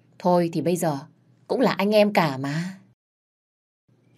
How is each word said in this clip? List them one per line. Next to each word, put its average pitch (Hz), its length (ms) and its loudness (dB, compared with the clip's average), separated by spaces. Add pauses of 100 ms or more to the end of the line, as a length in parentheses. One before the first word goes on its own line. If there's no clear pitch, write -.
(180)
Thôi 175 340 2
thì 165 80 -2
bây 165 160 0
giờ 160 220 -2 (480)
cũng 202 140 -2
là 196 120 2
anh 202 220 0
em 208 180 4
cả 160 240 0
mà." 156 420 -6 (1400)